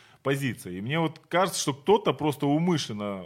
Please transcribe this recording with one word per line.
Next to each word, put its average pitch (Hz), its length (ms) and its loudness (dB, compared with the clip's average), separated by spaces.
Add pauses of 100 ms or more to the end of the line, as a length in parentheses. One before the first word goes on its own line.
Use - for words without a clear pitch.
(220)
позиции. 135 560 -2
И 98 40 -8
мне 135 180 -2
вот 160 280 -2
кажется, 175 320 2
что 143 140 -2
кто-то 190 400 2
просто 147 320 -2
умышленно 117 800 0